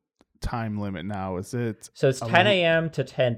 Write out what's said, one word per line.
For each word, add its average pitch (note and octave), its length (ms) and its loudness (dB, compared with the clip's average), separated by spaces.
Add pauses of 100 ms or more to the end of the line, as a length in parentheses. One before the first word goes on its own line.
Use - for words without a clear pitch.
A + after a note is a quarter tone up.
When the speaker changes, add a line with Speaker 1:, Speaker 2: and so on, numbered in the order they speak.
(420)
Speaker 1:
time A2 380 -4
limit G2 260 -6
now? F#2+ 320 -6
Is G2 160 -8
it A#2+ 400 -4
Speaker 2:
So - 160 4
it's C3 120 -2
Speaker 1:
a A#2+ 60 -6
Speaker 2:
ten E3+ 200 6
A F#3+ 160 4
M E3 220 2
Speaker 1:
li- D#3+ 60 -2
Speaker 2:
to C#3+ 120 -4
ten B2 340 0